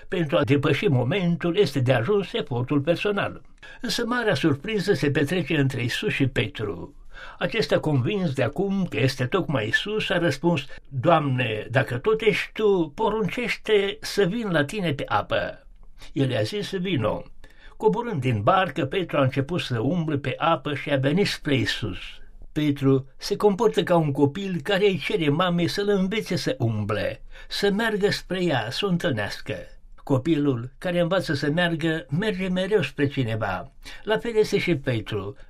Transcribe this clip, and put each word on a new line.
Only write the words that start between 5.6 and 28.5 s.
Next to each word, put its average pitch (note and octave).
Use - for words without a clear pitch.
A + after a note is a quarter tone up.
Iisus B2
și C3+
Petru. -
Acesta, F#3
convins D3+
de C3
acum F#3+
că C#3
este C3
tocmai B2+
Iisus, G#3
a F#3
răspuns: E3+
„Doamne, B2+
dacă B2
tot A3
ești G#3
tu, F#3+
poruncește G#3+
să -
vin G#3
la D3
tine F3
pe C3
apă.” G#2
El C3+
i-a A2+
zis: G3+
„Vino.” C#3+
Coborând G#3+
din A#2
barcă, F3+
Petru E3+
a C#3+
început C3+
să A#2+
umble D#3
pe C#3+
apă D3
și C#3+
a C#3
venit C#3+
spre -
Iisus. G#2
Petru C3+
se -
comportă G#3
ca F3
un D#3
copil E3
care G3+
îi F#3+
cere E3
mamei F3
să-l G3+
învețe G3
să -
umble, G#2+
să -
meargă G3+
spre F3+
ea, B2+